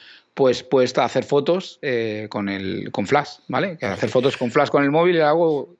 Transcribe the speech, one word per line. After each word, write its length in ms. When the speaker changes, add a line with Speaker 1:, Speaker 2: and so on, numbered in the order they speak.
Speaker 1:
pues 300
puedes 340
hacer 280
fotos, 560
eh, 480
con 180
el, 440
con 140
flash, 340
¿vale? 220
Que 80
Speaker 2:
Claro. 160
Speaker 1:
hacer 140
fotos 280
con 140
flash 180
con 160
el 60
móvil 260
era 140
algo 480